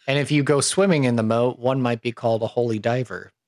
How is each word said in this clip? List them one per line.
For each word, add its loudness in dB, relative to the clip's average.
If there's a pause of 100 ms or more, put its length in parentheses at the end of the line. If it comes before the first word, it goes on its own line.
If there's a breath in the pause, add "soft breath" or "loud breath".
And 0
if -2
you 4
go 2
swimming 2
in 2
the 2
moat, 0
one 0
might -2
be -4
called -2
a 0
holy -2
diver. -4 (160)